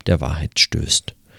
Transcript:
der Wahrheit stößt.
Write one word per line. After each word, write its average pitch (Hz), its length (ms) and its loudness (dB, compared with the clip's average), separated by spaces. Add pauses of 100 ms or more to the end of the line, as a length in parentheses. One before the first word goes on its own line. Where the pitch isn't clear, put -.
der 80 160 2
Wahrheit - 360 -4
stößt. - 560 0 (240)